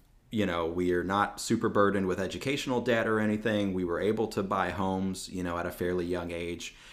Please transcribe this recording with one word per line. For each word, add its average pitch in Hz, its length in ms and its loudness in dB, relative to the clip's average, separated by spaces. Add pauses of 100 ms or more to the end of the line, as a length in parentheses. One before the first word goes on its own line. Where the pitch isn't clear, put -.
(320)
you 104 140 2
know, 85 220 0
we 87 240 0
are 87 120 2
not 98 380 0
super 117 280 2
burdened 98 380 4
with 90 120 0
educational 120 640 -2
debt 113 260 2
or 110 120 2
anything. 107 540 2
We 92 120 0
were 85 140 0
able 107 280 2
to 107 160 -2
buy 95 280 0
homes, 95 580 -2
you 90 140 -6
know, 87 140 -2
at 87 80 -2
a 87 60 -6
fairly 90 340 -2
young 87 260 -4
age. 85 440 -6 (180)